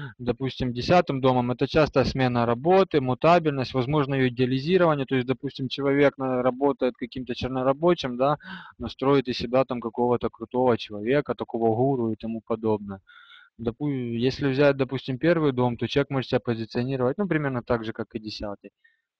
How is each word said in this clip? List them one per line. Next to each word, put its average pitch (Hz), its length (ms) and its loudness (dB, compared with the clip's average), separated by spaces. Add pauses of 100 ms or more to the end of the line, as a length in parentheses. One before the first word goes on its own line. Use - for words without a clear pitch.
(200)
допустим, 123 540 -4
десятым 131 480 2
домом, 127 300 2
это 127 160 0
часто 156 380 2
смена 120 400 0
работы, 160 560 2
мутабельность, 139 720 2
возможно, 139 400 0
её 131 140 4
идеализирование, 135 760 2
то 135 100 -2
есть, 123 120 0
допустим, 131 420 -4
человек, 139 480 2
на-, 131 260 -2
работает 127 540 0
каким-то 123 380 -8
чернорабочим, 135 840 -2
да, 139 200 2 (420)
но 117 100 -8
строит 135 400 0
из 117 80 -4
себя 127 280 2
там 123 160 -6
какого-то 120 480 0
крутого 123 480 0
человека, 117 580 -4
такого 113 400 -2
гуру 123 380 0
и 107 40 -6
тому 113 280 -8
подобное. 107 560 -4 (580)
Допу-, 117 320 -4
если 127 580 -2
взять, 139 280 4
допустим, 131 420 -4
первый 160 340 2
дом, 123 240 0
то 120 100 -2
человек 139 240 0
может 135 180 -4
себя 127 120 0
позиционировать, 123 800 -2
ну, 202 80 -2
примерно 143 360 -2
так 113 220 -2
же, 110 80 -6
как - 220 -8
и 113 40 -10
десятый. 104 520 -12 (480)